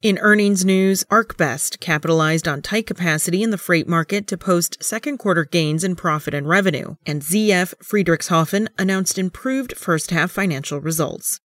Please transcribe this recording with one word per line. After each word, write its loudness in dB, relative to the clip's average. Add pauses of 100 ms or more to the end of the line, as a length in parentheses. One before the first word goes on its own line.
In 2
earnings 4
news, 4
ArcBest 0
capitalized 0
on -4
tight -2
capacity -2
in 0
the -2
freight 0
market 0
to -6
post -2
second -6
quarter 0
gains 0
in -2
profit -2
and -4
revenue, 0 (120)
and -4
Z 2
F 0 (100)
Friedrichshafen 2 (100)
announced 0
improved -4
first -2
half 0
financial -4
results. -4